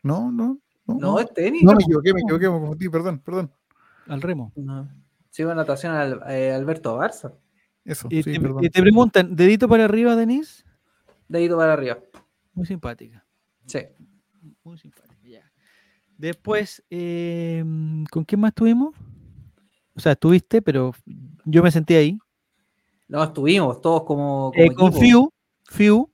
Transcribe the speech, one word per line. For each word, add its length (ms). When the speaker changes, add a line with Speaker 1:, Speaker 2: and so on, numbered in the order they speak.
Speaker 1:
No, 280
no, 280
no. 140
Speaker 2:
No, 200
es 140
tenis. 300
Speaker 1:
No, 100
me 100
equivoqué, 300
me 80
equivoqué, 280
me 100
confundí, 300
perdón, 300
perdón. 320
Speaker 3:
Al 140
remo. 340
Speaker 2:
No. 320
Sí, 140
fue 120
natación 380
al, 360
eh, 240
Alberto 440
Barza. 360
Speaker 1:
Eso, 280
Speaker 3:
Y 120
Speaker 1:
sí, 100
Speaker 3:
te, 60
Speaker 1:
perdón. 240
Speaker 3:
y 60
te 120
preguntan, 540
¿dedito 320
para 180
arriba, 300
Denise? 480
Speaker 2:
Dedito 300
para 160
arriba. 240
Speaker 3:
Muy 120
simpática. 600
Speaker 2:
Sí. 140
Speaker 3:
Muy 140
simpática, 460
ya. 280
Después, 720
eh, 760
¿con 120
quién 180
más 80
estuvimos? 460
O 40
sea, 140
estuviste, 480
pero 320
yo 180
me 80
sentí 240
ahí. 220
Speaker 2:
No, 160
estuvimos 580
todos 220
como, 520
Speaker 3:
Eh, 200
Speaker 2:
como 160
Speaker 3:
con 120
Speaker 2:
equipo. 20
Speaker 3:
Fiu, 280
Fiu. 440